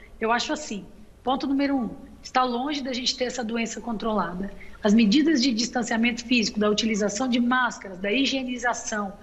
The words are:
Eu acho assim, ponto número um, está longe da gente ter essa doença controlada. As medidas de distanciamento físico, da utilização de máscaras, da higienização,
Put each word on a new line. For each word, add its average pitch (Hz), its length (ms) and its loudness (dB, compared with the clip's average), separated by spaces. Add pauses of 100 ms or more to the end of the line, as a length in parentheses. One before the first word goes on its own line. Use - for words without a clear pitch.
(200)
Eu 220 120 0
acho 240 200 0
assim, 220 340 -6 (380)
ponto 254 220 0
número 277 320 2
um, 226 120 -2 (320)
está - 220 2
longe 254 380 -2
da 262 100 -6
gente 247 240 -2
ter 254 100 -2
essa 240 180 -4
doença 233 360 -4
controlada. 196 720 -2 (320)
As 208 100 6
medidas 240 480 6
de 262 120 4
distanciamento 233 720 -2
físico, 226 340 2
da 208 100 4
utilização 214 600 0
de 247 100 2
máscaras, 240 600 0
da 196 120 -2
higienização, 247 1120 -2